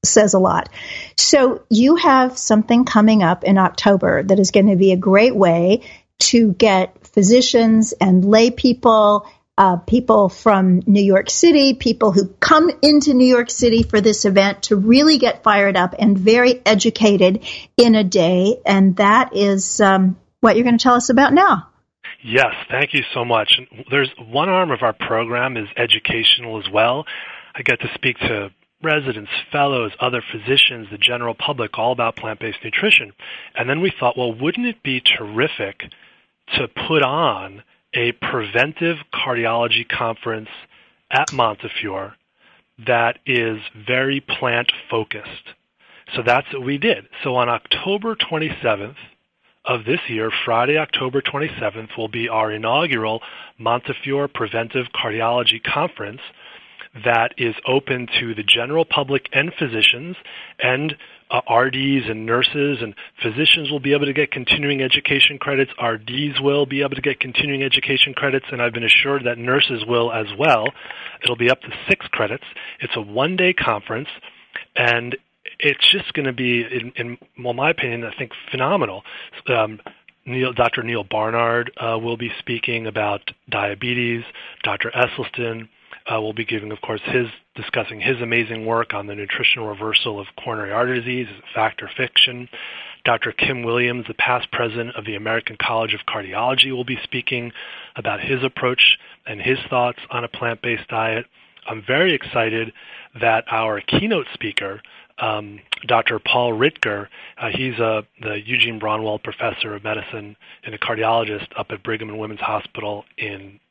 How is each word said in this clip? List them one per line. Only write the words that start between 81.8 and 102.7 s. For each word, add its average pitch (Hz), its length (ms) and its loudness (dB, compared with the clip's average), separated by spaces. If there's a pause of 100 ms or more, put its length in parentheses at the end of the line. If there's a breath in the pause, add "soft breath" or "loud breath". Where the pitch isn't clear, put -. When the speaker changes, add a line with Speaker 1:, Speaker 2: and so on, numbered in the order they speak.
Speaker 2:
will 117 180 -6
be 117 140 -8 (100)
speaking 117 460 -6
about 104 440 -6 (180)
diabetes. 117 760 -4 (400 loud breath)
Doctor 104 300 -6
Esselstyn, 117 760 -6 (440 loud breath)
uh, 113 80 -4
will 107 120 -6
be 110 120 -8
giving, 107 280 -8
of 104 80 -14
course, 107 240 -8
his, 127 220 -2 (280)
discussing 110 460 -8
his 127 200 -2
amazing 113 460 -4
work 113 260 -2
on 101 140 -8
the 101 80 -12
nutritional 107 540 -4
reversal 107 500 -4
of 98 80 -12 (160)
coronary 104 300 -8
artery 123 280 -2
disease, 123 280 -8 (260)
fact 110 260 -4
or 104 160 -14
fiction. 123 520 -2 (560 loud breath)
Doctor 117 260 0
Kim 131 320 -4
Williams, 120 460 -2
the 113 60 -12
past 123 360 -2
president 117 460 -6
of 104 80 -12
the 107 100 -8
American 110 460 -6
College 113 340 -2
of 104 140 -10
Cardiology, 120 640 -4
will 123 120 -6
be 123 200 -8
speaking 120 480 -8 (420 loud breath)
about 104 260 -6
his 131 220 -4
approach - 560 0 (280 soft breath)
and 107 140 -12
his 127 180 -2 (120)
thoughts 123 280 -2 (120)
on 120 140 -6
a 117 40 -10
plant-based 117 600 -6
diet. 113 380 -4 (420 soft breath)
I'm 110 180 -12
very 156 280 0
excited 113 580 -4 (480 loud breath)